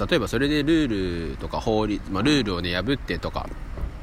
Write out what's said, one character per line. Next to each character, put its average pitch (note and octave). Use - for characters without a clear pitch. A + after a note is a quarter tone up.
例 F3
え -
ば G#2
そ A#2
れ C#3
で D3
ル D#3
ー F2
ル -
と E2
か D3
法 G#2+
律、 -
ま F#2+
あ、 -
ル C#3+
ー C#3
ル G2
を F2
ね、 F2
破 G2
っ C3
て E2+
と E2
か、 -